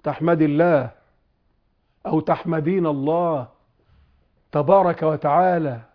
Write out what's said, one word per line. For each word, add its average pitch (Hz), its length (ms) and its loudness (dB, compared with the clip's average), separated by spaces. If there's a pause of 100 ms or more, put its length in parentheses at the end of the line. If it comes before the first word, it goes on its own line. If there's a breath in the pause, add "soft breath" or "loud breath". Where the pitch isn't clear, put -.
تحمدي 160 420 0
الله 147 460 2 (1120)
أو 156 140 0
تحمدين 170 680 -2
الله 151 640 -2 (1040)
تبارك 170 520 2
وتعالى 156 760 0 (160)